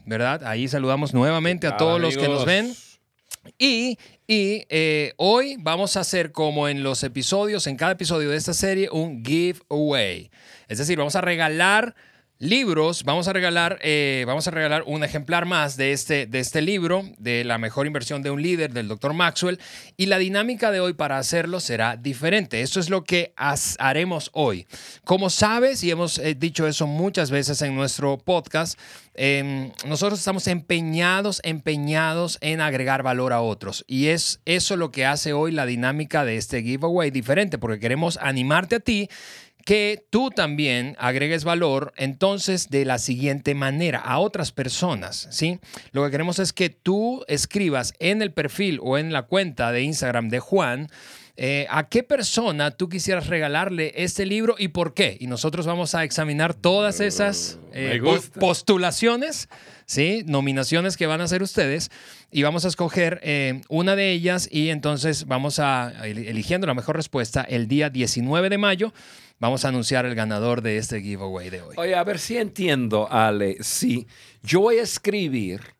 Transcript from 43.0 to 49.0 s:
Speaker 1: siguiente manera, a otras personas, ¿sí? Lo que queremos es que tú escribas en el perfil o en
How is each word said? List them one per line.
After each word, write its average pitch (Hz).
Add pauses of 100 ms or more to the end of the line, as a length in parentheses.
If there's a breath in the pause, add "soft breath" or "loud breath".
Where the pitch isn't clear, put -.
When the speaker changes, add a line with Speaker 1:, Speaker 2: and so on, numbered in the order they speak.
Speaker 1:
siguiente 139
manera, 139
a 131
otras 190
personas, 127
¿sí? 175 (320 loud breath)
Lo 139
que 143
queremos 165
es 185
que 180
tú 220
escribas 147
en 202
el 196
perfil 165
o 131
en 160